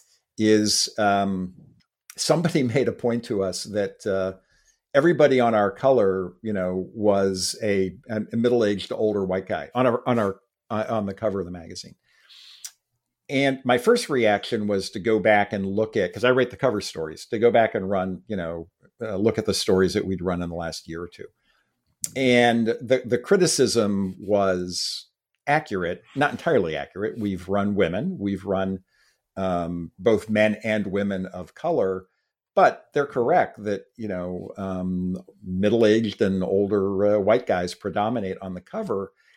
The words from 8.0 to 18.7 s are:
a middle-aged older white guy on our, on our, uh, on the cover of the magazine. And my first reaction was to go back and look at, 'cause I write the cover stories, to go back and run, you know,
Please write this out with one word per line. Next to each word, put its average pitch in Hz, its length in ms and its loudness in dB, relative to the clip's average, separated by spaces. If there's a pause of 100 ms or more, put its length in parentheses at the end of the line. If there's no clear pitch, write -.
a 107 260 -6
middle-aged 117 560 2
older 107 320 0
white 95 220 -2
guy 78 300 -6
on 127 100 2
our, 117 220 2
on 123 100 2
our, 101 220 -2 (320)
uh, 107 180 -4
on 110 160 -2
the 98 80 -6
cover 98 260 -4
of 92 60 -6
the 87 60 -12
magazine. 87 420 -16 (1400)
And 135 340 0
my 123 140 4
first 233 320 2
reaction 110 560 2
was 101 260 -2
to 110 80 -10
go 110 200 2
back 104 340 4
and 98 140 -2
look 107 300 -2
at, 90 160 0
'cause 101 100 -4
I 123 80 6
write 127 180 2
the - 80 -16
cover 107 240 0
stories, 80 460 -10
to 117 100 -4
go 113 140 4
back 110 240 4
and 95 120 -4
run, 95 400 -2
you 107 100 -6
know, 85 320 -8 (300)